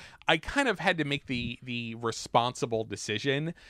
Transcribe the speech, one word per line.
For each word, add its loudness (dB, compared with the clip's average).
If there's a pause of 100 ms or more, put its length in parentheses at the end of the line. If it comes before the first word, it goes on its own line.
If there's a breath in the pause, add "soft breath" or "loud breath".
(280 loud breath)
I 6
kind 0
of 2
had 2
to 4
make -2
the, -4
the -6
responsible 0
decision -2 (160 soft breath)